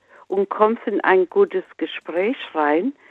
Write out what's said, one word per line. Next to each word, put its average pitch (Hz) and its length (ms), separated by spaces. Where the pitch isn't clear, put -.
und 196 220
kommst 214 360
in 202 160
ein 185 280
gutes 190 340
Gespräch 180 600
rein 160 400